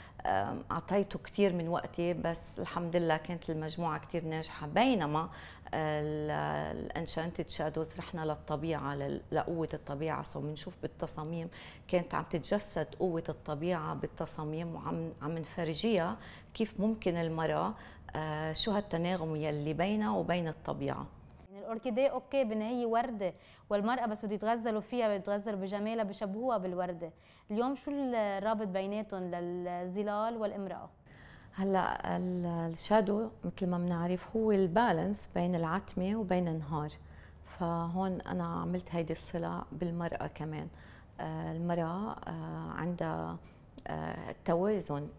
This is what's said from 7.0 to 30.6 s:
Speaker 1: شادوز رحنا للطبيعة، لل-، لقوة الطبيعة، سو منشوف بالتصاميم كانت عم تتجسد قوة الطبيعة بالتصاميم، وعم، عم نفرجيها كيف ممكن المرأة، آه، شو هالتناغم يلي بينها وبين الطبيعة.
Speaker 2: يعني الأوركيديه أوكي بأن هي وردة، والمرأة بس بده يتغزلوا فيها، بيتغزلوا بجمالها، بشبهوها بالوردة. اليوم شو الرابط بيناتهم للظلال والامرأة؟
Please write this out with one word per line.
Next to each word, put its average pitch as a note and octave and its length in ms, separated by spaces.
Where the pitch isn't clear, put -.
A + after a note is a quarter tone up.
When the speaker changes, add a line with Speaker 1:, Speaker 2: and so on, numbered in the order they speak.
Speaker 1:
شادوز D#3 500
رحنا E3+ 260
للطبيعة، D3+ 680
لل-، C#3 280
لقوة D#3+ 420
الطبيعة، D3 480
سو D3+ 180
منشوف D3+ 420
بالتصاميم E3 680
كانت F3 260
عم D#3 160
تتجسد F3+ 640
قوة E3 340
الطبيعة D#3 680
بالتصاميم، D#3+ 800
وعم، D#3+ 380
عم E3 160
نفرجيها E3 800
كيف - 260
ممكن G#3 360
المرأة، D#3+ 580
آه، D#3 360
شو - 180
هالتناغم F3 680
يلي D3+ 380
بينها G#3+ 420
وبين E3+ 320
الطبيعة. C#3 580
Speaker 2:
يعني G3 160
الأوركيديه A3+ 440
أوكي B3+ 360
بأن G#3+ 180
هي A#3+ 220
وردة، A3+ 500
والمرأة A3+ 360
بس G#3+ 180
بده G#3 100
يتغزلوا A3 460
فيها، A3+ 280
بيتغزلوا G3+ 520
بجمالها، G#3 440
بشبهوها G#3 540
بالوردة. F3+ 540
اليوم A#3+ 260
شو - 140
الرابط A3 760
بيناتهم G3 560
للظلال F3+ 1120
والامرأة؟ G3+ 520